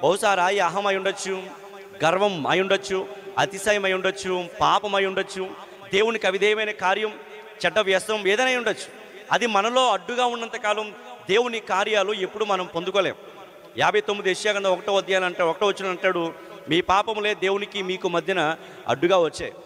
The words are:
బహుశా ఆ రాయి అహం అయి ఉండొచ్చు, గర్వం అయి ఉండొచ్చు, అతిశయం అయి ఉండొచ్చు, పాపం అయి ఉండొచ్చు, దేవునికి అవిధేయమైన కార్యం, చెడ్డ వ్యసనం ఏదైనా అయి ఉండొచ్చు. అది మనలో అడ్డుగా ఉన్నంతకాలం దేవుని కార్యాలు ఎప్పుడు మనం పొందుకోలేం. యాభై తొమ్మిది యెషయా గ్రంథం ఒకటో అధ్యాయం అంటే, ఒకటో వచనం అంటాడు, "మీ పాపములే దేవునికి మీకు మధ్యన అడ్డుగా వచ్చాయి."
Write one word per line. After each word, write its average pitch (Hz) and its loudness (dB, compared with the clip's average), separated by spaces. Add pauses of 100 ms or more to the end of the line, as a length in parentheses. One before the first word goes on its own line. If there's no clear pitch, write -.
బహుశా 196 4
ఆ 202 4
రాయి 190 2
అహం 190 0
అయి 196 2
ఉండొచ్చు, 190 -4 (600)
గర్వం 175 2
అయి 160 4
ఉండొచ్చు, 190 0 (300)
అతిశయం 190 2
అయి 190 2
ఉండొచ్చు, 185 -2 (140)
పాపం 196 4
అయి 196 2
ఉండొచ్చు, 190 -4 (440)
దేవునికి 214 2
అవిధేయమైన 208 2
కార్యం, 208 0 (520)
చెడ్డ 175 2
వ్యసనం 196 0
ఏదైనా 220 2
అయి 247 2
ఉండొచ్చు. - -4 (280)
అది 190 2
మనలో 233 4
అడ్డుగా 220 0
ఉన్నంతకాలం 220 -4 (340)
దేవుని 226 2
కార్యాలు 208 2
ఎప్పుడు 208 -4
మనం 190 0
పొందుకోలేం. 175 0 (640)
యాభై 180 4
తొమ్మిది 202 -2
యెషయా 185 0
గ్రంథం 196 2
ఒకటో 185 0
అధ్యాయం 185 2
అంటే, 180 0
ఒకటో 165 2
వచనం 190 -2
అంటాడు, 175 0 (360)
"మీ 165 4
పాపములే 208 0
దేవునికి 196 -2
మీకు 185 -2
మధ్యన 170 0 (300)
అడ్డుగా 170 4
వచ్చాయి." 151 0 (120)